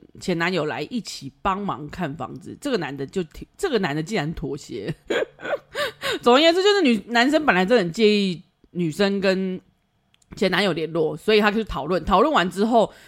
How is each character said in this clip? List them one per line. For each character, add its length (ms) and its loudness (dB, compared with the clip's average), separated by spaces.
前 160 -2
男 160 0
友 120 0
来 180 -4
一 180 -6
起 280 -14
帮 180 -2
忙 300 -6
看 260 -6
房 240 -10
子。 220 -16
这 100 -4
个 60 2
男 180 -8
的 100 -8
就 160 -6
挺， 240 -14
这 120 -4
个 100 0
男 140 -2
的 80 -2
竟 140 -6
然 180 -2
妥 220 -8
协。 400 -10
<laughs> 640 -6
总 140 4
而 40 6
言 160 4
之， 80 2
就 100 4
是 80 2
女， 260 2
男 220 2
生 160 2
本 80 4
来 120 2
真 120 4
的 60 2
很 80 -4
介 180 4
意 320 0
女 180 -2
生 300 0
跟 400 -2
前 140 0
男 140 0
友 100 0
联 180 -4
络， 240 0
所 200 2
以 40 6
他 120 4
就 140 0
讨 200 -6
论， 200 0
讨 160 6
论 120 4
完 160 4
之 160 0
后， 260 4